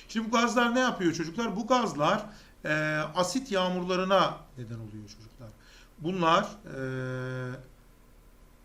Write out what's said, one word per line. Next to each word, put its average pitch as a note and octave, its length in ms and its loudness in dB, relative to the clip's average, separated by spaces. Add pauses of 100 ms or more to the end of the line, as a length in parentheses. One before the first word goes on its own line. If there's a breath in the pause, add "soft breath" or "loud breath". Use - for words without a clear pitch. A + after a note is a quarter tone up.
Şimdi A3 200 -4
bu A3 40 -6
gazlar A#3 440 4
ne C4 40 4
yapıyor G3 340 2
çocuklar? F3+ 420 -4
Bu A3 120 -4
gazlar, G3+ 580 2 (400 loud breath)
e, D3+ 80 0 (420)
asit A3+ 360 0
yağmurlarına F#3 880 2 (200)
neden A2+ 220 -10
oluyor G#2+ 280 -14
çocuklar. A2 420 -20 (500 loud breath)
Bunlar, F3 440 4
e, - 360 -10 (1900)